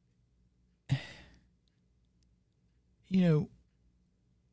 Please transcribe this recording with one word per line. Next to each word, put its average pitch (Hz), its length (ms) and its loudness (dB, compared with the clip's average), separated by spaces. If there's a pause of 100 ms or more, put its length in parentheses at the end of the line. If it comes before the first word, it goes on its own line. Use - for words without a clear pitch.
(3000)
You 190 120 0
know, 165 280 2 (1040)